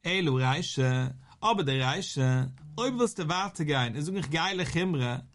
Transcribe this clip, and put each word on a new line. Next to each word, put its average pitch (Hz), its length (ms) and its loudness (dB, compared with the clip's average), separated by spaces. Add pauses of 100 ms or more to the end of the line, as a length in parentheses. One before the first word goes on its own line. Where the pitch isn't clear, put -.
אלו 170 360 2
רשע, 131 680 2 (340)
אבער 208 200 2
דער 135 360 0
רשע, 131 460 0 (340)
אוי, 247 120 0
וואס 240 260 0
דער 170 120 -4
ווארט 185 340 -2
גיין, 131 340 0
איך 147 80 -4
זאג, 190 120 -4
איך 165 120 -4
גיי 165 280 0
לחומרא, 160 640 0 (180)